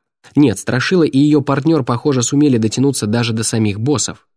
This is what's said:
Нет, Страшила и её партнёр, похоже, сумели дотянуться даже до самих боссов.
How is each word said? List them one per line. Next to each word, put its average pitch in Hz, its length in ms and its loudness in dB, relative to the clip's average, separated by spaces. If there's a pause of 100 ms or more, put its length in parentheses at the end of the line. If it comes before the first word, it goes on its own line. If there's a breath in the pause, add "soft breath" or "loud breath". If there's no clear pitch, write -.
(360 loud breath)
Нет, 139 240 2
Страшила 131 440 0
и 135 140 0
её 147 240 4
партнёр, 139 420 0
похоже, 127 380 -2
сумели 143 360 2
дотянуться 113 500 -2
даже 113 260 -2
до 113 100 -4
самих 107 360 -2
боссов. 127 580 -4